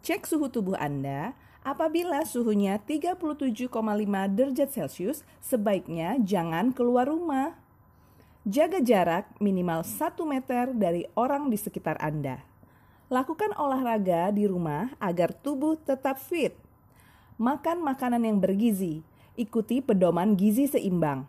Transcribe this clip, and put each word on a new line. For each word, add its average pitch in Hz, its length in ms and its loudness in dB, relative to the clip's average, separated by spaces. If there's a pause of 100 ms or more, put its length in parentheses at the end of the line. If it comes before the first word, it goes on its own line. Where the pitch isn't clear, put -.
Cek 370 240 -2
suhu 294 160 2
tubuh 202 320 -2
Anda. 143 560 -4 (320)
Apabila 320 600 0
suhunya 208 500 2
tiga 311 400 -2
puluh 320 160 -4
tujuh 254 320 -4
koma 220 320 -2
lima 196 320 0
derajat 262 400 2
Celcius, 190 560 -6 (160)
sebaiknya 202 800 -2
jangan 180 480 2
keluar 247 400 2
rumah. 311 480 -2 (880)
Jaga 311 320 2
jarak 196 480 4 (160)
minimal 180 400 0
satu 330 460 -6
meter 254 420 -2
dari 180 480 0
orang 277 320 0
di 214 80 0
sekitar 180 400 -4
Anda. 139 480 -4 (640)
Lakukan 311 480 -2
olahraga 226 720 0
di 208 160 2
rumah 180 560 -2
agar 175 320 0
tubuh 302 480 -2
tetap 269 400 -2
fit. 311 320 -2 (880)
Makan 311 400 -2
makanan 254 400 -2
yang 220 160 2
bergizi. 190 640 0 (320)
Ikuti 233 480 -2
pedoman 185 560 4
gizi 214 320 4
seimbang. 165 600 0